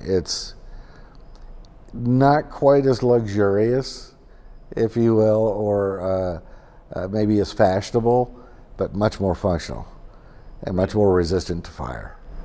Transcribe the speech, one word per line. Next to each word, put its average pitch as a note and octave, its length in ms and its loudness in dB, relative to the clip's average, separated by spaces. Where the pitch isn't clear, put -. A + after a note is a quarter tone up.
it's - 540 -4
not C3 560 2
quite C#3 340 4
as B2+ 180 2
luxurious, A2+ 1120 0
if A2+ 200 0
you A#2 180 4
will, A2 320 4
or, G2+ 540 0
uh, F#2 400 -2
uh, F2+ 100 -6
maybe G#2 300 2
as G2 140 0
fashionable, A2+ 840 2
but - 180 -4
much G#2 260 0
more F#2+ 140 0
functional E2 520 -4
and F#2 140 -6
much F#2+ 180 0
more G#2 180 4
resistant F2 520 0
to - 60 -16
fire. B1 460 -12